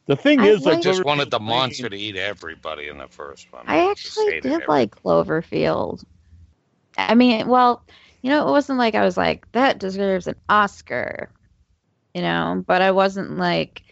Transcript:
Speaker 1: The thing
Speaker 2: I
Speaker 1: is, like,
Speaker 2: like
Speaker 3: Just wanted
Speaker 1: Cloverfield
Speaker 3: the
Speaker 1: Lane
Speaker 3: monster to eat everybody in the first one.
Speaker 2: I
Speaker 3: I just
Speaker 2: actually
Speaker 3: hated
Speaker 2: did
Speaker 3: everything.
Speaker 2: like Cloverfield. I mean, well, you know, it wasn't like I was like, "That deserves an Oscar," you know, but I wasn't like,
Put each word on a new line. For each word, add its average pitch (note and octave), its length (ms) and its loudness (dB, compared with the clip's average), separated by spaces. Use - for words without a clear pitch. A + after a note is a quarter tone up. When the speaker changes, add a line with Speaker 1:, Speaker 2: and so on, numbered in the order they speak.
Speaker 1:
The C#3+ 100 2
thing C#4 260 4
Speaker 2:
I G3+ 60 6
Speaker 1:
is, G#3+ 180 4
like, - 100 4
Speaker 2:
like - 80 0
Speaker 3:
Just F#3 220 2
wanted C#3+ 220 0
Speaker 1:
Cloverfield G#2+ 40 -12
Speaker 3:
the A#2+ 80 0
Speaker 1:
Lane G#2+ 80 -10
Speaker 3:
monster A#2+ 420 -2
to G2 80 -12
eat G2+ 180 -10
everybody D#2+ 720 -8
in D2 100 -12
the C2+ 100 -16
first - 460 -18
one. A#1+ 140 -20
Speaker 2:
I D#4 120 0
Speaker 3:
I F#4+ 140 2
just - 140 -16
Speaker 2:
actually G#4+ 180 -4
Speaker 3:
hated - 180 -2
Speaker 2:
did C4 100 -2
Speaker 3:
everything. E4 160 -4
Speaker 2:
like - 340 0
Cloverfield. D#3+ 1000 -2
I F#3+ 180 0
mean, A#3+ 320 4
well, B3 360 2
you B3+ 80 -4
know, D4 160 0
it - 40 2
wasn't C#4 280 0
like A3+ 160 2
I G#3 100 2
was F3+ 120 0
like, E3 340 -2
"That C4 260 2
deserves F#3+ 500 -2
an - 80 -6
Oscar," - 800 -2
you F3+ 80 -6
know, E3+ 440 -2
but F3+ 140 4
I F#3+ 100 4
wasn't F#3+ 460 -2
like, E3+ 540 -2